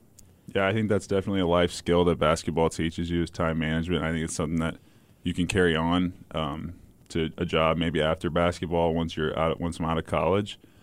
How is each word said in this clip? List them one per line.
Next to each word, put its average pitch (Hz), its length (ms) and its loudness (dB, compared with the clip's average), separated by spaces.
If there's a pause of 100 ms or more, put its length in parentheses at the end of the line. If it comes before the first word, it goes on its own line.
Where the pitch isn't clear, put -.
(540)
Yeah, 98 140 2
I 98 60 2
think 110 160 0
that's 101 180 0
definitely 98 340 0
a 87 60 2
life 87 240 4
skill 87 340 2
that 85 140 2
basketball 82 500 2
teaches 82 400 -4
you 85 140 0
is 82 80 -6
time 80 260 -2
management. 80 460 -2
I 80 80 -2
think 82 140 -2
it's 82 100 -6
something 82 240 -2
that 80 160 -4 (480)
you 92 100 -2
can 87 140 0
carry 87 280 4
on, 87 380 2 (180)
um, 78 440 -6 (340)
to 80 280 -2
a 90 80 -2
job 80 320 2
maybe 82 220 0
after 80 300 0
basketball 85 640 0
once 82 240 -4
you're 78 220 -2
out, 80 200 0
once 85 200 -6
I'm 80 60 -2
out 80 120 0
of 80 80 -4
college. 87 540 -2 (240)